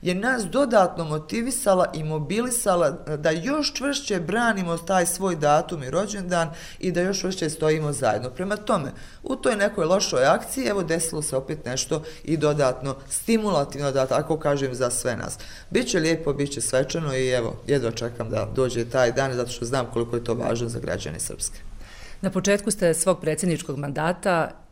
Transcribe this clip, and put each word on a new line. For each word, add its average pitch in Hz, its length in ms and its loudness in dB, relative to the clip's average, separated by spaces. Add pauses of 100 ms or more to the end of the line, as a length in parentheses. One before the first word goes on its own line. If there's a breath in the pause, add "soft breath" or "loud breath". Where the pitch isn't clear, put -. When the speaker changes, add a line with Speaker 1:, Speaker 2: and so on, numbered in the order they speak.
Speaker 1:
je 180 140 0
nas 233 280 0
dodatno 190 600 4
motivisala 185 880 2
i 156 100 -4
mobilisala 175 840 2 (280)
da 151 120 2
još 262 440 0
čvršće 254 460 -2
branimo 185 580 0
taj 175 280 2
svoj 180 300 0
datum 151 480 2
i 127 60 -6
rođendan 180 600 -2 (300 loud breath)
i 180 120 -2
da 175 100 2
još 190 180 0
čvršće 185 300 -2
stojimo 156 420 0
zajedno. 120 380 0
Prema 208 280 -4
tome, 208 340 -2 (320 loud breath)
u 262 120 -2
toj 247 200 2
nekoj 202 300 2
lošoj 170 400 4
akciji, 226 400 2
evo, 202 180 2
desilo 160 380 0
se 139 160 -2
opet 127 280 -4
nešto 135 380 -2 (200 loud breath)
i 139 140 0
dodatno 139 580 2 (140)
stimulativno, 156 840 2
da 131 140 4
tako 151 320 2
kažem, 139 380 0
za 123 140 2
sve 123 260 -2
nas. 85 220 -6 (320 loud breath)
Biće 240 300 2
lijepo, 156 340 2
biće 143 280 -2
svečano 147 540 0
i 131 140 2
evo, 120 260 0 (120)
jedva 120 240 2
čekam 113 380 -6
da 107 260 -2
dođe 120 300 2
taj 120 260 4
dan, 135 220 0
zato 123 180 -2
što - 140 -6
znam 123 280 0
koliko 117 220 0
je 117 80 -2
to 117 100 -2
važno 117 360 -2
za 117 100 -6
građane 82 400 -6
Srpske. - 400 -8 (600 loud breath)
Speaker 2:
Na 196 80 0
početku 202 420 2
ste 175 220 2
svog 175 280 2
predsjedničkog 156 560 0
mandata 156 720 0 (200)